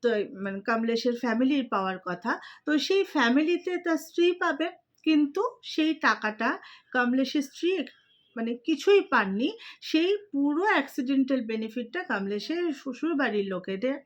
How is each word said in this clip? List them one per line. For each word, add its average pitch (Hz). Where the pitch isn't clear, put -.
তো 240
মানে 196
কমলেশের 226
ফ্যামিলির 254
পাওয়ার 190
কথা, 226
তো 302
সেই 381
ফ্যামিলিতে 320
তার 339
স্ত্রী 349
পাবে, 339
কিন্তু 302
সেই 311
টাকাটা 226
কমলেশের 254
স্ত্রী 330
মানে 233
কিছুই 370
পাননি। 240
সেই 349
পুরো 294
অ্যাক্সিডেন্টাল 269
বেনিফিটটা 220
কমলেশের 226
শ্বশুর 269
বাড়ির 214
লোকেদের 190